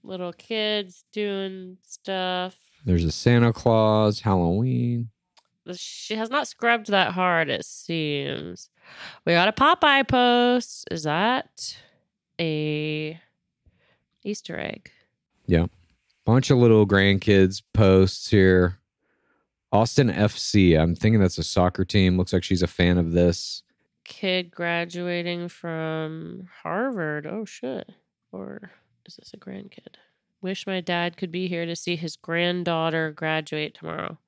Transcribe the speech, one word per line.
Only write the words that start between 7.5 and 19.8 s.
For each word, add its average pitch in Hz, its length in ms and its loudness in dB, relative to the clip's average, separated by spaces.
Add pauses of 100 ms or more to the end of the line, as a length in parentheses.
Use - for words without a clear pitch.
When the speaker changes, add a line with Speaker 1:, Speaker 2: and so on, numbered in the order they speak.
Speaker 1:
seems. 151 1080 -6 (520)
We 170 100 0
got 175 160 4
a - 20 -2
Popeye 277 560 4
post. 247 840 2
Is 160 140 -8
that 196 720 -4 (640)
a 151 800 -6 (1040)
Easter - 360 -10
egg? - 300 -10 (560)
Speaker 2:
Yeah. 87 220 4 (580)
Bunch 123 240 4
of 135 80 6
little 113 300 8
grandkids 98 760 4 (120)
posts 95 560 4
here. 92 500 4 (920)
Austin 113 380 2